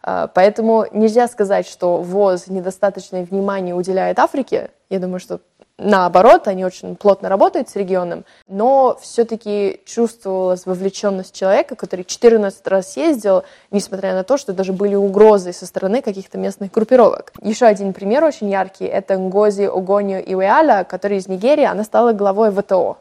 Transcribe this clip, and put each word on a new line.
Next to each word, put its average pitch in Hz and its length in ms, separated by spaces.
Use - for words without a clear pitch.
А, 123 240
поэтому 214 640
нельзя 220 360
сказать, 196 400
что 175 360
воз 185 440
недостаточное 185 800
внимание 196 480
уделяет 185 460
Африке. - 500
Я 190 80
думаю, 185 200
что 175 200
наоборот, 196 640
они 185 160
очень 185 320
плотно 196 320
работают 269 420
с - 60
регионом, 180 480
но 247 540
всё-таки 208 840
чувствовалась 185 840
вовлечённость 190 680
человека, 214 420
который - 300
четырнадцать 220 600
раз 190 300
ездил, 214 460
несмотря 190 420
на 185 100
то, 254 140
что 202 160
даже 190 200
были 202 200
угрозы 202 600
со - 120
стороны 196 380
каких-то 196 340
местных 190 340
группировок. 220 720
Ещё 214 240
один 196 280
пример 214 300
очень 277 280
яркий — 190 340
это 190 320
Нгози 196 460
Огонью 196 600
Иуэаля, 202 600
которая 196 340
из 190 100
Нигерии, 233 360
она 190 200
стала 233 280
главой 202 400
В 190 100
Т 190 140
О. 147 260